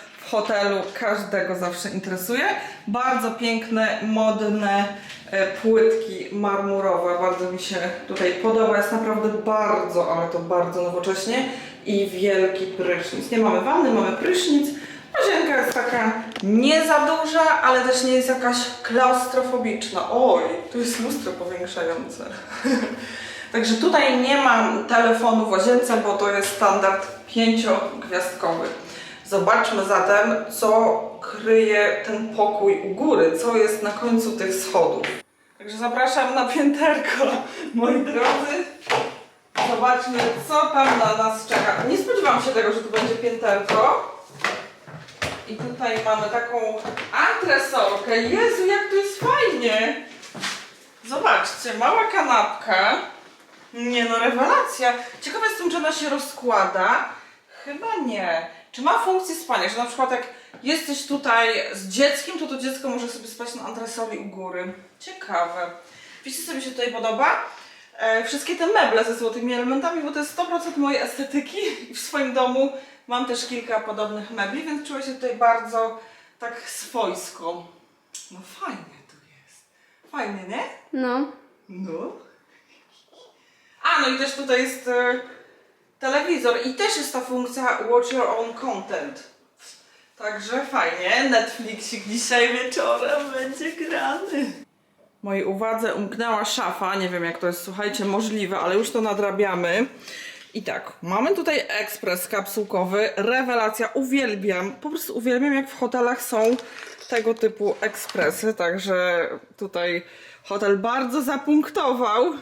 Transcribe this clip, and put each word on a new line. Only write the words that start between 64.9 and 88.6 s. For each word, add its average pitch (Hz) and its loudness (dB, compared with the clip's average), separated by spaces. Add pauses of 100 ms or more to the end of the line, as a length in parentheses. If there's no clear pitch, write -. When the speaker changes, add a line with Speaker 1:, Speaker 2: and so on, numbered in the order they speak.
Speaker 1:
Ciekawe. 175 -4 (540)
Wiecie, 294 -10
co 330 -8
mi 262 -6
się 262 -8
tutaj 240 -4
podoba? 226 0 (540)
E, 226 2
wszystkie 285 -4
te 330 0
meble 262 4
ze 233 -2
złotymi 233 -2
elementami, 277 -2
bo 285 -6
to 294 -6
jest 294 -6
sto 349 -2
procent 339 -4
mojej 277 2
estetyki 277 -4 (320)
i - -16
w - -10
swoim 269 -4
domu 262 2 (340)
mam 247 -2
też 240 -4
kilka 233 -4
podobnych 214 -6
mebli, 220 -4
więc 294 -8
czuję 269 -8
się 269 -8
tutaj 247 -6
bardzo 226 2 (380)
tak 233 -12
swojsko. - -6 (640)
No 185 -20 (200)
fajnie 214 -12
tu - -20
jest. - -20 (460)
Fajnie, 208 -6
nie? 226 -6 (300)
Speaker 2:
No. 262 -2 (420)
Speaker 1:
No. 190 -8 (1700)
A, - 4
no 262 2
i 262 0
też 269 -4
tutaj 262 0
jest, - -6
e, 247 2 (800)
telewizor 269 2
i 254 -4
też 415 0
jest 285 -6
ta 254 -4
funkcja 247 -2 (120)
watch 240 4
your 247 0
own 233 -4
content. 190 -8 (840)